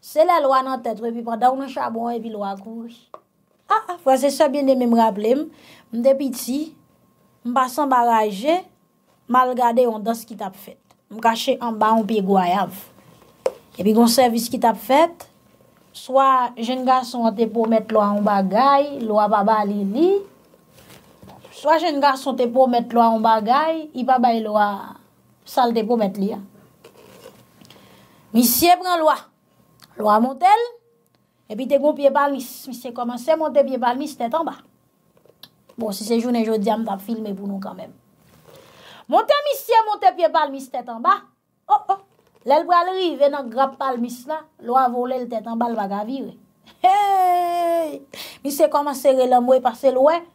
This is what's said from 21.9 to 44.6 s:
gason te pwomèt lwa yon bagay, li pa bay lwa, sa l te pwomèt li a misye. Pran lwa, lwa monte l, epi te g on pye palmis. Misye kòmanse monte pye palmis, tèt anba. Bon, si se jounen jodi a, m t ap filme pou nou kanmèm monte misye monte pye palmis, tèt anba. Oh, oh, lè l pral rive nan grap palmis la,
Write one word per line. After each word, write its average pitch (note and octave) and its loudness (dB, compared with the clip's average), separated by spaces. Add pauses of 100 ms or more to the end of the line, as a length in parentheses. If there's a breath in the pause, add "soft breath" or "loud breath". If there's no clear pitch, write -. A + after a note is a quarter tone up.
gason C4+ 0
te B3 0
pwomèt A#3+ 2
lwa A#3 4
yon A3 -2
bagay, C4+ 2
li B3+ -6
pa B3+ 2
bay A#3 2
lwa, G#3 2 (800)
sa B3+ 2
l A#3 0
te A3 0
pwomèt G#3 -2
li G3 -2
a G3 -12 (2000 soft breath)
misye. C#4 4
Pran F4+ -2
lwa, D#4 2 (840)
lwa G#3 2
monte C4+ 0
l, A4+ 4 (880)
epi A3+ -8
te C#4 4
g C4+ 0
on D4+ 2
pye C#4 2
palmis. C#4+ 0 (200)
Misye A#3+ -14
kòmanse B3 -2
monte D4+ 0
pye C4 -6
palmis, B3+ -4
tèt A#3+ -6
anba. D#4+ -6 (1160)
Bon, A3 -6
si G3+ -10
se A3+ 0
jounen A#3 0
jodi A3 0
a, G#3+ 0
m A3+ -4
t G#3 -6
ap G3 -10
filme A3 -8
pou G3+ -10
nou G3 -8
kanmèm F3+ -16 (1120 loud breath)
monte G4+ 2 (120)
misye A#4 0
monte G4+ 2
pye E4 0
palmis, C#4 -2
tèt B3 -10
anba. D#4 0 (480)
Oh, G4+ 2 (120)
oh, G4 -14 (460)
lè C#4+ 4
l D#4+ -6
pral F4 2
rive D4 0
nan C#4 -8
grap C4+ -2
palmis B3 -6
la, D#4 -8 (260)